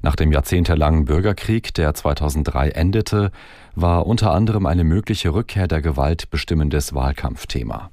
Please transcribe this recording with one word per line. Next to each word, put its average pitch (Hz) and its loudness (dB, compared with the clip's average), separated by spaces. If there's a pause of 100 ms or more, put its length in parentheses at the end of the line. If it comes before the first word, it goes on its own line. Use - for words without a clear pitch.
Nach 76 0
dem 78 2
jahrzehntelangen 78 2
Bürgerkrieg, 101 0
der 76 0
zweitausenddrei 73 0
endete, 101 0 (460)
war 85 2
unter 107 2
anderem 107 2
eine 82 2
mögliche 87 0
Rückkehr 92 -2
der 80 0
Gewalt 76 0
bestimmendes 73 -2
Wahlkampfthema. 62 -4